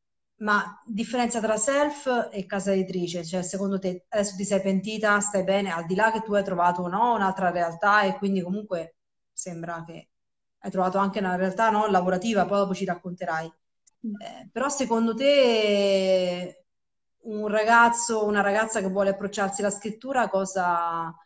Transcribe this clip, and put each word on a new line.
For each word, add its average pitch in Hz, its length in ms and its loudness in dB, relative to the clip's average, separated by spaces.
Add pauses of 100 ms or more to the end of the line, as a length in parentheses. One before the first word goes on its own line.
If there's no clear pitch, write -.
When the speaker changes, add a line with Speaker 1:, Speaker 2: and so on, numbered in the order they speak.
(380)
Speaker 1:
ma 208 480 -2
differenza 233 540 -2
tra 214 180 0
self 277 720 0
e 190 140 -8
casa 196 280 -2
editrice, 180 520 -2
cioè 180 180 -4
secondo 196 360 -4
te 180 300 -6
adesso 208 260 -2
ti 196 100 -6
sei 190 160 0
pentita, 208 580 0
stai 190 240 0
bene, 190 280 0
al 165 140 -6
di 180 100 -2
là 220 160 4
che 226 100 -2
tu 208 120 -4
hai 202 100 2
trovato, 175 440 0
no, 226 260 2
un'altra 190 380 0
realtà 175 520 2
e 190 140 0
quindi 196 240 -2
comunque 180 560 -6 (340)
sembra 170 540 -10
che 165 240 -18 (500)
hai 196 120 -8
trovato 185 260 0
anche 196 220 0
una 185 160 0
realtà, 190 340 2
no, 214 180 2
lavorativa, 185 580 2
poi 202 140 0
dopo 190 140 0
ci 190 120 -4
racconterai. 170 680 -6 (540)
Speaker 2:
Mm. 208 120 -6
Speaker 1:
Eh, - 340 -16
però 262 180 -2
secondo 226 460 0
te 202 1500 2 (600)
un 214 220 -6
ragazzo, 220 760 4
una 208 160 2
ragazza 214 400 0
che 190 80 -2
vuole 196 220 2
approcciarsi 196 500 -4
alla 202 100 0
scrittura, 226 580 -4
cosa 175 840 -2 (120)